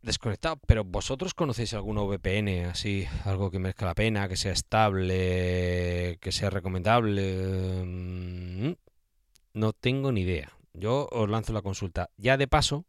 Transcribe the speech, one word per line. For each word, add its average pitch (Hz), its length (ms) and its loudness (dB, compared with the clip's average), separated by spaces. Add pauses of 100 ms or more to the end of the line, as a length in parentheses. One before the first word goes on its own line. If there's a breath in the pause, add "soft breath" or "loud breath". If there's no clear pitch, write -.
desconectado. 117 640 -2
Pero 110 180 4
¿vosotros 127 500 -4
conocéis 120 400 -2
alguna 104 280 -2
V 101 160 0
P 98 200 0
N, 95 280 0
así, 98 400 -2 (180)
algo 98 260 0
que 95 80 -4
merezca 92 280 -2
la 85 80 -2
pena, 104 340 2
que 90 80 -4
sea 95 160 -2
estable, 90 1700 2
que 92 120 -6
sea 98 180 0
recomendable? 95 1300 0
Mm, 90 880 -6 (840)
no 107 180 2
tengo 135 400 0
ni 104 100 2
idea. 87 300 -2 (220)
Yo 117 360 0
os 107 200 0
lanzo 110 220 -2
la 104 100 -2
consulta. 92 540 -4
Ya 123 200 4
de 139 100 2
paso 151 420 2